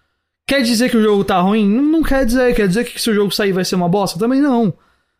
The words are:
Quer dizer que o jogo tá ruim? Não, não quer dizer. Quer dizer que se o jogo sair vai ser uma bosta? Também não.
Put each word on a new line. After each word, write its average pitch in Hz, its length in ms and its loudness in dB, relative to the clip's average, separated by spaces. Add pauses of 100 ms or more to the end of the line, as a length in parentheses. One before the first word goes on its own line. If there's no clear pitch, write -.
(460)
Quer 277 160 0
dizer 233 280 0
que 240 60 0
o 220 60 4
jogo 208 220 2
tá 196 160 0
ruim? 202 280 2
Não, 226 140 0
não 311 200 0
quer 269 220 0
dizer. 247 300 0
Quer 202 140 0
dizer 214 160 0
que - 160 -12
se 240 100 -2
o 214 40 2
jogo 208 160 0
sair 202 220 -2
vai 185 140 -2
ser - 80 -6
uma 180 140 0
bosta? 190 300 -2
Também 254 220 0
não. 240 320 0 (480)